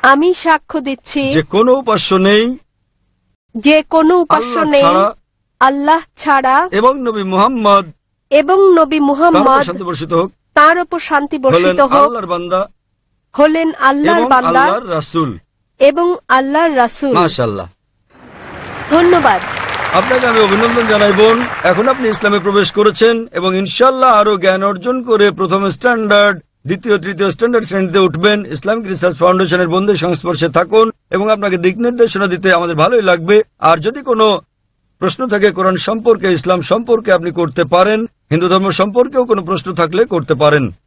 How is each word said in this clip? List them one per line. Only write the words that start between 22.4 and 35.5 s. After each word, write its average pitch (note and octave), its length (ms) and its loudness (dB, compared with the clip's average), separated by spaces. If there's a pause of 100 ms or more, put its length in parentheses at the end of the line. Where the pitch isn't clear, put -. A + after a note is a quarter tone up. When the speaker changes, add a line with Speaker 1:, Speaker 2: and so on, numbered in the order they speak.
Speaker 2:
করেছেন G#3+ 440 2 (160)
এবং F3+ 240 -4
ইনশাআল্লাহ B3+ 540 2
আরো G#3 280 4
জ্ঞান F#3 260 0
অর্জন G3+ 400 -4
করে A3 280 2
প্রথম F#3+ 380 -2
স্ট্যান্ডার্ড, G#3 680 0 (280)
দ্বিতীয়, G3 320 -2
তৃতীয় F#3+ 340 -4
স্ট্যান্ডার্ড A3+ 340 -2
শ্রেণীতে F#3+ 340 -2
উঠবেন। F#3 460 2
ইসলামিক G#3 420 -6
রিসার্চ F3 300 -2
ফাউন্ডেশনের F3+ 500 2
বন্ধুদের F#3 360 0
সংস্পর্শে E3+ 460 -2
থাকুন F3+ 380 2 (220)
এবং F#3+ 200 -2
আপনাকে G3+ 280 -2
দিক F#3 200 0
নির্দেশনা A#3 500 0
দিতে F3+ 260 -4
আমাদের E3+ 220 -2
ভালোই G#3 260 2
লাগবে। F3+ 340 0 (240)
আর E3 180 2
যদি A3+ 240 -6
কোনো A3 260 0 (760)
প্রশ্ন F#3 260 -4
থাকে G#3 240 0